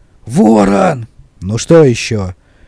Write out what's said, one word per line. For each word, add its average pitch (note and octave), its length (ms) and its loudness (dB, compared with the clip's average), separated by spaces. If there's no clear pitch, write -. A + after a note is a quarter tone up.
«Ворон!» G3 800 0
«Ну G2 160 -6
что E3 260 4
ещё?» G#2+ 520 -2